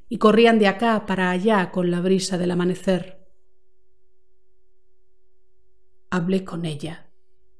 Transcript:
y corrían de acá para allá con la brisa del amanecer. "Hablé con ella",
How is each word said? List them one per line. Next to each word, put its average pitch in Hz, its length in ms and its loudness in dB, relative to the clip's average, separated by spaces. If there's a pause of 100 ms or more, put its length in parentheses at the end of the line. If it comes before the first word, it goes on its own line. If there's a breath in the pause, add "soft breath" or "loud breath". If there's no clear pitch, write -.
y 226 80 -6
corrían 220 420 6
de 202 100 4
acá 214 360 0
para 185 260 -2
allá 180 400 0
con 175 200 -2
la 175 100 -2
brisa 185 380 0
del 175 140 -2
amanecer. 180 760 -2 (2750)
"Hablé 185 360 -2
con 170 200 -8
ella", 156 460 -10 (480)